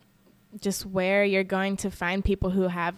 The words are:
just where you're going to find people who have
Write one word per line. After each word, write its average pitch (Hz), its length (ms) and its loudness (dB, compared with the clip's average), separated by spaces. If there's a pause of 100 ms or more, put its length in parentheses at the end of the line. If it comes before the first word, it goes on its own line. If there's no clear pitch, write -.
(580)
just 196 280 -4
where 190 360 2
you're 196 220 2
going 190 320 0
to 196 140 -4
find 180 340 -2
people 190 260 2
who 190 180 2
have 175 300 -2